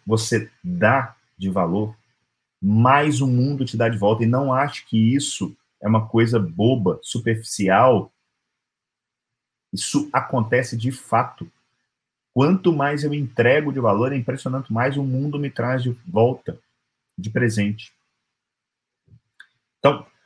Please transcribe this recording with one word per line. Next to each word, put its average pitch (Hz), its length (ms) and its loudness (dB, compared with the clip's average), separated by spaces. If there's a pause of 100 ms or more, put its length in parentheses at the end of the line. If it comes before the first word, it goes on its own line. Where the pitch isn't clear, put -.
você 110 440 0 (140)
dá 107 500 0 (220)
de 95 140 -4
valor, 98 440 -2 (680)
mais 127 580 4
o 135 60 2
mundo 131 380 0
te - 120 -6
dá 117 140 2
de 110 80 -4
volta. 107 260 2
E - 20 2
não 127 280 0
ache 139 320 -2
que 113 280 2
isso - 400 -4 (280)
é - 40 -8
uma 110 220 2
coisa 117 320 2
boba, 92 640 0
superficial. 110 1080 2 (1600)
Isso - 400 -4
acontece 123 640 -2
de 117 140 -4
fato. 127 600 -4 (840)
Quanto 170 400 4
mais 143 320 -2
eu 147 80 -2
entrego 139 600 0
de 131 80 -4
valor, 117 320 2
é 143 40 -4
impressionante, 127 560 -6
mais 127 240 0
o 143 60 -2
mundo 139 360 -4
me 143 120 -6
traz 123 320 -4
de 123 80 -2 (160)
volta, 113 520 0 (600)
de 95 100 -10
presente. 107 640 -2 (1900)
Então, - 280 2 (200)